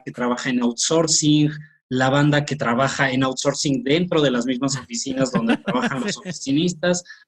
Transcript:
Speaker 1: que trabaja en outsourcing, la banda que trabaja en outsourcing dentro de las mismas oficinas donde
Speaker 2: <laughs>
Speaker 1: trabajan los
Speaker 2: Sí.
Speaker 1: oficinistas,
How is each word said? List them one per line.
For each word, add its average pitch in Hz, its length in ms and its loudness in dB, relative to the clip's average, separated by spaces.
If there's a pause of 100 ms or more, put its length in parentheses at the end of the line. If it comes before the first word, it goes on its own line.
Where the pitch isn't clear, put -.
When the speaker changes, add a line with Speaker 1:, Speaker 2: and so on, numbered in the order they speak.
Speaker 1:
que 135 60 -10
trabaja 123 400 -2
en 123 100 0
outsourcing, 151 880 2 (400)
la 131 200 2
banda 147 360 4
que 139 100 -6
trabaja 131 560 0
en 131 120 0
outsourcing 135 600 0
dentro 165 380 0
de 139 100 4
las 120 140 0
mismas 131 320 -2
oficinas 131 540 -4
donde - 260 0
Speaker 2:
<laughs> - 0 -
Speaker 1:
trabajan 233 440 -2
los 208 120 -4
Speaker 2:
Sí. - 100 -12
Speaker 1:
oficinistas, 175 800 -2 (240)